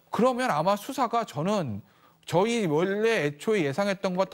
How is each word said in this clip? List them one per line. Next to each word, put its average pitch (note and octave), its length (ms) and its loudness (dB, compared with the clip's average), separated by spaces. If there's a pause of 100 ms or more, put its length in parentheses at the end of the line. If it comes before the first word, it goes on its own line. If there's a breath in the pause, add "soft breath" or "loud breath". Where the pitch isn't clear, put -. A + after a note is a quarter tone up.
(100)
그러면 B3 420 2
아마 E3+ 240 2
수사가 A#3 480 -2
저는 D#3+ 580 -4 (440 soft breath)
저희 A3 400 2
원래 G3 580 2
애초에 D#3+ 400 0
예상했던 F#3+ 500 -2
것보다 F#3 200 0